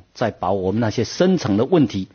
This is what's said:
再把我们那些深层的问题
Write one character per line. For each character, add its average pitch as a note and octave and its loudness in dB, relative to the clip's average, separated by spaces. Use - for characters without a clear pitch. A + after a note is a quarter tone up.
再 A2 -2
把 F2+ -4
我 F#2+ 0
们 A2+ -2
那 A2 0
些 A2+ -2
深 F3+ 2
层 G#2 0
的 A#2 2
问 D#3 4
题 F#2+ -6